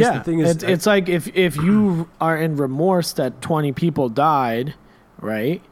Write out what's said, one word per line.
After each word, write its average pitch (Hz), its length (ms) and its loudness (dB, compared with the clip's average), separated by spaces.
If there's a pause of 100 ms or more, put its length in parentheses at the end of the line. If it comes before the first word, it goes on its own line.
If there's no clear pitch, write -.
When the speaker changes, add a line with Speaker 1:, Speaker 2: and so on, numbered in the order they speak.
Speaker 1:
Yeah, 214 160 2
Speaker 2:
the - 40 -10
thing 165 160 -2
is, 160 120 2
Speaker 1:
it's, 165 120 -2
Speaker 2:
I - 60 -6
Speaker 1:
it's 180 160 0
like 196 240 2
if, 175 260 -2
if 175 220 2
you 180 500 2 (140)
are 160 160 0
in 160 180 -2
remorse 151 580 0
that 127 280 -4
twenty 151 320 -2
people 147 360 -2
died, 135 640 0 (460)
right? 110 420 -4 (100)